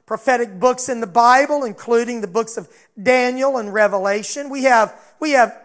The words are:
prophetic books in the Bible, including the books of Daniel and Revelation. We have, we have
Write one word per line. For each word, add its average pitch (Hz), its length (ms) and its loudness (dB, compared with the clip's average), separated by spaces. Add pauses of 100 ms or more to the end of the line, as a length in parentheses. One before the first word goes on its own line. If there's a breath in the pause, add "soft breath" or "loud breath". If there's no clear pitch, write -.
prophetic 220 540 -2
books 247 300 0
in 233 120 -6
the 226 60 -6
Bible, 262 560 4
including 233 580 -4
the 202 60 -6
books 220 300 -6
of 180 100 -12 (340 soft breath)
Daniel 254 560 0
and 208 160 -6
Revelation. 208 760 -2
We 269 140 -6
have, 233 340 2 (220 soft breath)
we 302 120 -2
have 233 340 4